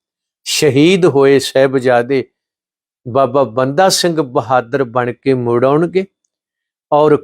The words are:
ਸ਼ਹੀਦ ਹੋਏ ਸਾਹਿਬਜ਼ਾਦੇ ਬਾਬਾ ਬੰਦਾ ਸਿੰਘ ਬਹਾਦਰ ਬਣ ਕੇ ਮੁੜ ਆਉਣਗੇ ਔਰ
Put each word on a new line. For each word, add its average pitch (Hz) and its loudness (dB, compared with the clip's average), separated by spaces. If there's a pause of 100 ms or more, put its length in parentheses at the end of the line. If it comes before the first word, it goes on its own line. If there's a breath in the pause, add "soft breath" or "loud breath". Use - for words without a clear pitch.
(460)
ਸ਼ਹੀਦ 156 2
ਹੋਏ 139 4
ਸਾਹਿਬਜ਼ਾਦੇ 127 0 (840)
ਬਾਬਾ 131 0
ਬੰਦਾ 135 0
ਸਿੰਘ 175 -2
ਬਹਾਦਰ 127 -2
ਬਣ 120 -4
ਕੇ 135 -4
ਮੁੜ 120 -2
ਆਉਣਗੇ 170 0 (880)
ਔਰ 147 2